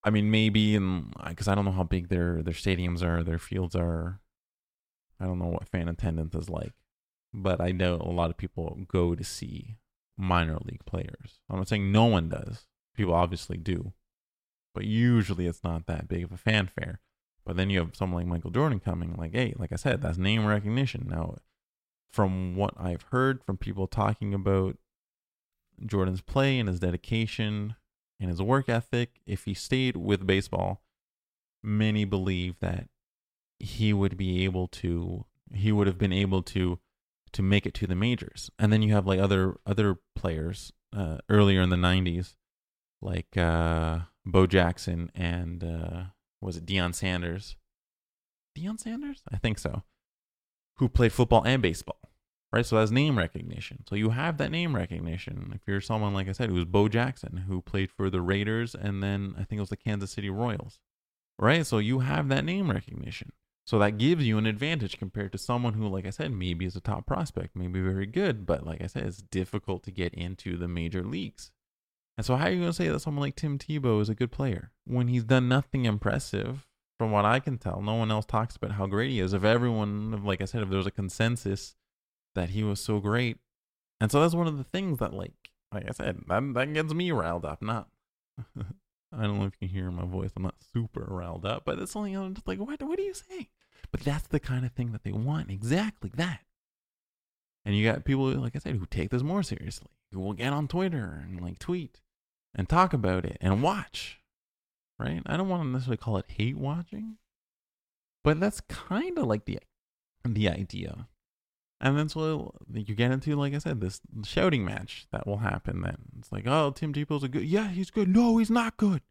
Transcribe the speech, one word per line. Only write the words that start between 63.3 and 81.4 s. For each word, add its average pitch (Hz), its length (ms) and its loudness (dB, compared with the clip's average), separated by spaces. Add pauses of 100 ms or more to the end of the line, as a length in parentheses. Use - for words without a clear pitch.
So 113 140 4
that 104 180 4
gives 147 260 4
you 107 140 4
an 110 80 4
advantage 117 500 -2
compared 101 360 -6
to 98 60 -6
someone 120 360 0
who, 107 140 0
like 95 180 -4
I 98 40 -6
said, 151 220 -4
maybe 90 320 -2
is 90 100 -4
a 101 60 -8
top - 240 -4
prospect, - 500 -4
maybe 90 280 -2
very 95 240 0
good, 120 400 -2
but 82 180 0
like 80 160 -8
I 87 60 -6
said, - 180 -6
it's 92 160 -8
difficult 95 640 -4
to - 80 -12
get 92 240 -4
into 87 420 -8
the 87 120 -4
major 87 340 -4
leagues. 123 480 -8 (640)
And 110 80 -4
so 127 120 2
how 151 100 2
are - 40 2
you 180 100 2
gonna 170 120 0
say 170 160 0
that 147 120 0
someone 143 200 -4
like 139 160 -2
Tim 143 220 -2
Tebow 131 420 2
is 104 80 2
a 110 60 2
good 120 180 -2
player 123 400 -4 (140)
when 123 220 2
he's 123 140 2
done 123 280 4
nothing 135 340 2
impressive? 107 840 -2 (320)
From 110 140 0
what 104 140 4
I 120 140 4
can 135 180 -4
tell, 95 240 -4
no 107 120 0
one 113 160 2
else 110 140 0
talks 117 320 -2
about - 160 -4
how 101 140 -2
great 107 240 0
he 120 100 0
is. 92 140 0
If 98 100 0
everyone, 107 800 2
like 98 160 0
I 98 60 -2
said, 113 160 -4
if 95 80 -4
there's 95 160 2
a 101 40 -2
consensus 101 840 -2 (580)